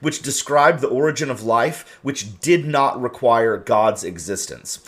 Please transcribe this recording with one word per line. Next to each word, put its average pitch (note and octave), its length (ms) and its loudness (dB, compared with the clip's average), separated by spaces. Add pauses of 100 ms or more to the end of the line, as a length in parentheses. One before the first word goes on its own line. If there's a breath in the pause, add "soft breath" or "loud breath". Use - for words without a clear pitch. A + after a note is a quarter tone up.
which D3 200 -4
described C#3+ 600 2
the C3+ 80 0
origin D3 420 0
of A2 120 -10
life, A#2 580 -2
which G#2+ 400 -8
did D#3+ 240 2
not C#3 360 0
require A#2 540 2
God's G#2+ 480 0
existence. E2+ 840 -10